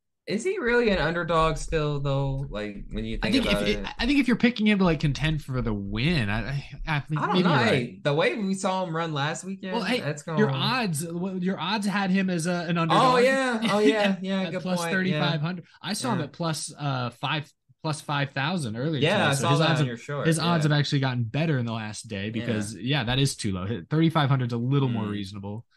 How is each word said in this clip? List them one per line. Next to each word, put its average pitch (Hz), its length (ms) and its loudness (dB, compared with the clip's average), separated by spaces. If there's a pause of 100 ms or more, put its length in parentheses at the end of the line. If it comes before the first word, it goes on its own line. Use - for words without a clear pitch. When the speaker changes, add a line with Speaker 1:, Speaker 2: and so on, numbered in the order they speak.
(260)
Speaker 1:
Is 214 180 -4
he 392 140 -2
really 240 320 2
an 185 80 2
underdog 160 580 2
still, 147 440 -2
though? 139 500 -2
Like, 104 400 -6
when 110 160 -4
you 113 160 -4
Speaker 2:
I - 80 0
Speaker 1:
think 247 140 2
Speaker 2:
think 202 120 2
Speaker 1:
about 208 100 0
Speaker 2:
if 208 120 0
Speaker 1:
it, 196 80 -6 (120)
Speaker 2:
I - 80 -2
think 277 120 4
if 247 100 2
you're 233 80 4
picking 233 300 2
him 208 120 4
to, 190 60 4
like, 165 160 4
contend 156 420 0
for 127 200 -4
the 113 100 0
win, 107 560 0
I, 107 220 -2
I, 139 140 -4 (220)
I 151 140 0
think 151 220 -4
Speaker 1:
I 359 40 0
don't 403 100 0
Speaker 2:
maybe 180 120 4
Speaker 1:
know. 196 60 4
Speaker 2:
you're 220 100 4
Speaker 1:
Hey, 220 60 4 (140)
Speaker 2:
right. - 200 -14
Speaker 1:
the 143 80 2
way 190 240 2
we 196 180 -2
saw 190 300 -2
him 160 100 -6
run 165 200 -2
last 151 300 -4
weekend, 190 280 -8
Speaker 2:
Well, - 120 -2
hey, 233 160 -2
Speaker 1:
that's 151 220 -6
gonna 160 160 -4
Speaker 2:
your 143 120 4
odds, 175 560 -2
well, 180 320 -4
your 185 200 -2
odds 196 280 -2
had 196 240 0
him 190 180 2
as 170 180 0
a, 175 220 -2
an 175 80 0
underdog. 190 380 4
Speaker 1:
Oh, - 40 6
yeah. 254 420 4 (100)
Oh, 202 80 2
Speaker 2:
<laughs> - 20 4
Speaker 1:
yeah. 214 220 6
Speaker 2:
At, 190 220 0
Speaker 1:
Yeah, 190 180 -2
Speaker 2:
at 175 100 -4
Speaker 1:
good 185 100 -4
Speaker 2:
plus 180 220 0
thirty-five 165 560 0
hundred. 170 220 -4
Speaker 1:
point. - 60 -20 (140)
Yeah. 165 80 -8
Speaker 2:
I - 40 -2
saw 240 180 -2
him 180 60 0
Speaker 1:
Yeah. 160 80 -2
Speaker 2:
at - 60 -14
plus, 160 460 -4
uh, 131 300 -2
five, 143 420 -4 (320)
plus 151 200 -4
five 143 300 0
thousand 139 440 -2
earlier 143 240 -2
Speaker 1:
Yeah, 160 120 4
Speaker 2:
today. 185 180 2
Speaker 1:
I - 40 2
Speaker 2:
So - 60 0
Speaker 1:
saw - 120 2
Speaker 2:
his 147 80 4
Speaker 1:
that 160 40 4
Speaker 2:
odds - 60 4
Speaker 1:
on - 80 2
Speaker 2:
have, 143 80 2
Speaker 1:
your 120 100 -4
short. 143 300 -4
Speaker 2:
his 160 120 2
odds 160 280 2
Speaker 1:
Yeah. 147 60 4
Speaker 2:
have 147 60 4
actually 143 220 0
gotten 123 240 0
better 143 320 0
in 120 80 0
the 117 80 -4
last 107 340 -8
day 101 200 -6
Speaker 1:
Yeah. 110 60 -4
Speaker 2:
because, 110 440 -2
yeah, 123 280 0
that 127 140 0
is 139 160 2
too 101 180 -4
low. 92 140 -4 (220)
Thirty-five 156 400 4
hundred 127 220 2
is - 20 -2
a 117 60 -2
little 131 320 2
more 113 140 -2
Speaker 1:
Mm. 104 80 -4
Speaker 2:
reasonable, 104 520 -8 (120)